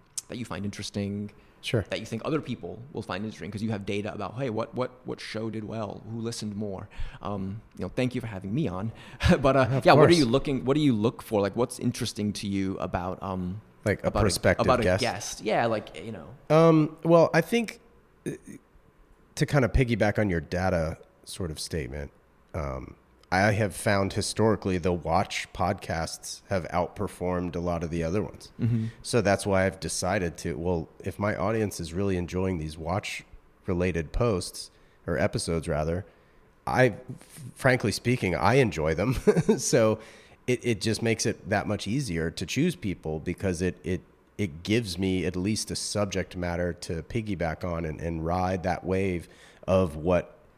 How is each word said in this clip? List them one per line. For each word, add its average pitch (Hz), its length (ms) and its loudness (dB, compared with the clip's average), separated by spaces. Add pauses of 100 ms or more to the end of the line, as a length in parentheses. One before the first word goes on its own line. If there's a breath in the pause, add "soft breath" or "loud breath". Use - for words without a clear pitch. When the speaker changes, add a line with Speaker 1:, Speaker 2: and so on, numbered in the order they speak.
(280)
Speaker 1:
that - 100 -12
you 123 60 -8
find 98 200 -8
interesting, 101 640 -6 (300 soft breath)
Speaker 2:
Sure. 107 280 -2
Speaker 1:
that 92 100 -4
you 101 60 -8
think 110 220 -8
other 147 160 -2
people 92 360 -10 (140)
will - 80 -8
find 98 240 -6
interesting, 101 260 -10
'cause 104 120 -6
you 110 80 -2
have 101 160 -6
data 101 260 -4
about, 98 220 -8
hey, 131 160 -4
what, 107 240 -6
what, 127 160 -4 (160)
what 123 120 -10
show 110 300 -8
did 107 160 -8
well, 107 380 -8 (100)
who 117 80 -8
listened 113 360 -6
more. 101 320 -8 (340 loud breath)
Um, 101 400 -6 (160)
you 92 80 -6
know, 90 100 -6
thank 127 180 0
you 127 60 -2
for 117 60 -8
having 98 280 -8
me 143 140 0
on. 92 240 -6 (240 loud breath)
<laughs> 170 240 4
But, 135 160 6
uh, 131 140 6
Speaker 2:
Of 135 160 2
Speaker 1:
yeah, 175 80 12
what 151 80 10
are 151 60 10
Speaker 2:
course. 170 100 8
Speaker 1:
you 143 80 6
looking, 131 400 0
what 135 80 4
do 151 80 2
you 143 120 6
look 107 280 0
for? 107 180 2
Like, 98 160 2
what's 117 220 0
interesting 107 560 -2
to - 120 -6
you 98 320 0
about, 92 440 -4
um, 92 400 -6 (240)
Speaker 2:
Like 98 180 0
a - 40 4
Speaker 1:
about 104 120 0
Speaker 2:
prospective 101 460 4
Speaker 1:
about 123 160 4
Speaker 2:
guest? 107 200 4
Speaker 1:
a - 40 2
guest? 101 360 -6
Yeah, 170 220 0
like, 107 400 -4
you 110 80 -10
know. 82 140 -14 (280)
Speaker 2:
Um, 160 480 6
well, 165 300 6
I 165 80 4
think, 226 400 -2 (460)
uh, - 60 -6 (1040)
to 147 100 2
kinda 135 220 4
piggyback 113 500 4
on 107 100 2
your 85 120 2
data 87 580 0 (260)
sort 90 260 -8
of 73 80 -8
statement, 71 520 -6 (420)
um, 67 420 -6 (380)
I 95 200 6
have 101 220 0
found 98 380 2
historically 101 680 2
the 87 140 2
watch 85 600 0
podcasts - 960 -4
have 92 180 -2
outperformed 90 880 -2
a - 20 -2
lot 85 240 -2
of 82 80 -4
the 82 140 -2
other 90 180 0
ones. - 380 -12
Speaker 1:
Mm-hmm. 113 260 0 (160 loud breath)
Speaker 2:
So - 180 0
that's 98 240 2
why 95 220 4
I've - 140 -2
decided 87 580 -2
to, - 180 -4
well, 82 320 -2 (120)
if - 180 -8
my 104 160 0
audience 107 460 -2
is 80 120 -8
really 98 240 0
enjoying 90 420 -2
these 78 200 -6
watch 82 460 -4 (420)
related 87 460 0
posts - 580 -2 (340 soft breath)
or 78 140 -2
episodes 85 480 -2
rather, 82 380 0 (600 soft breath)
I, 127 200 4
f-, 113 100 2 (600)
frankly 127 340 2
speaking, 98 460 0
I 87 180 4
enjoy 82 400 4
them. 104 220 0 (220)
<laughs> 175 200 2
So 110 400 4 (480 loud breath)
it, 123 180 0
it 117 160 0
just 110 220 -2
makes 113 240 0
it 98 220 -4
that 95 180 0
much 101 220 -4
easier 95 420 -2
to 82 160 -8
choose 156 300 0
people 80 420 -6
because 85 440 -4
it, 90 200 -2
it, 92 200 -4 (360)
it 85 240 -6
gives 104 340 0
me 92 300 0
at 85 80 -2
least 95 380 -2
a - 40 -6
subject 95 600 -4
matter 87 360 -2
to 82 300 -8
piggyback 87 600 -4
on 85 200 -4
and, 78 160 -6
and 85 240 -4
ride 92 380 0
that 87 220 -2
wave 92 420 -2 (400 loud breath)
of 92 300 4
what 85 340 2 (280)